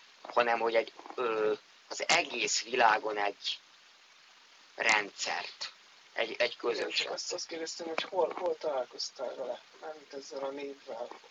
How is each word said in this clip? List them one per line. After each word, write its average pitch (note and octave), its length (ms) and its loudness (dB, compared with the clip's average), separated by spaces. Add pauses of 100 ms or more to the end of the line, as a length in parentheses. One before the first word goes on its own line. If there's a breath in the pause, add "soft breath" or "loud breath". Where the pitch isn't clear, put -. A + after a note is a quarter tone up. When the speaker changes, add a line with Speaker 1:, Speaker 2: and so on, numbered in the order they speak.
(220)
Speaker 1:
hanem A#2+ 380 4
hogy A2+ 160 4
egy, A2 180 4 (220)
ö, A2 380 2 (360)
az - 180 -6
egész B2 560 2
világon A2 540 4
egy G2+ 420 -2 (1160)
rendszert, G2+ 960 0 (420)
egy, A2+ 240 -2
egy A#2+ 200 2
Speaker 2:
Igen, - 0 -
Speaker 1:
közöset. A2 380 -2
Speaker 2:
csak - 160 0
azt, - 220 -6
azt - 140 -6
kérdeztem, E3 400 -8
hogy D#3+ 160 -4
hol, - 340 0
hol E3+ 200 0
találkoztál C3 800 -4
vele, B2 260 -6 (200)
mármint D#3 320 -12
ezzel C#3 300 -8
a C3+ 60 -2
névvel. C#3 580 -8 (240)